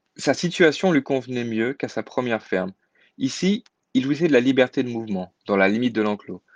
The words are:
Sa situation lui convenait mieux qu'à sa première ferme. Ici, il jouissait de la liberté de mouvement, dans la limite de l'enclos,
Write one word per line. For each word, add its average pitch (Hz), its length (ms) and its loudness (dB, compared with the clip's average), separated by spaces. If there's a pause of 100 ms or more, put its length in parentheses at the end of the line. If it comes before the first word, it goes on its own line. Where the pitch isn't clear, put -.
(160)
Sa - 180 0
situation 175 580 2
lui 139 100 2
convenait 127 420 -4
mieux 113 280 -2
qu'à 135 160 -8
sa 113 140 -8
première 120 400 -4
ferme. 92 300 -4 (440)
Ici, 180 480 -2 (300)
il 131 100 2
jouissait 147 240 0
de 147 40 2
la 123 80 6
liberté 131 420 2
de 123 80 -6
mouvement, 107 440 -8 (120)
dans 101 100 0
la 95 120 4
limite 113 260 0
de 113 80 0
l'enclos, 104 400 -6 (140)